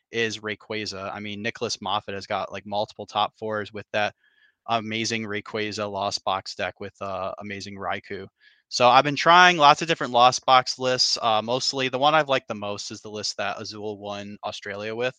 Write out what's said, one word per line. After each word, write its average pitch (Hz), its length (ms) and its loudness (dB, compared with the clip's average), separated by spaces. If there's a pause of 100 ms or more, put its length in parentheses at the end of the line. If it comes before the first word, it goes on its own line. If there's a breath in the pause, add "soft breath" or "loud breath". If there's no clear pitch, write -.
(120 soft breath)
is 110 280 -2
Rayquaza. 101 720 -8
I 101 60 -10
mean, 104 240 -10
Nicholas 113 360 -6
Moffat 101 360 -4
has 98 100 -10
got, 98 260 -4
like, 98 140 -12
multiple 104 400 -6
top - 320 -2
fours 107 340 -6
with 104 200 -14
that 104 240 -2 (520)
amazing 113 560 -2
Rayquaza 107 640 -6
Lost 98 340 -4
Box 95 320 -4
deck 92 240 -6
with, 98 200 -14
uh, 95 380 -6
amazing 101 380 -12
Raikou. 95 520 -8 (420)
So 123 200 4
I've 131 140 10
been 143 120 -2
trying 175 420 8
lots 147 260 6
of 160 40 -6
different 143 260 -2
Lost 123 320 6
Box 127 340 4
lists. 127 420 0
Uh, 107 220 2
mostly 131 440 -2
the 127 120 -4
one 151 160 4
I've 147 140 2
liked 131 180 0
the 113 80 -6
most 104 340 -8
is 107 120 -14
the 110 100 -16
list 104 260 -8
that 101 240 -4
Azul 104 380 -10
won 101 440 -10
Australia 104 520 -8
with. 123 240 -2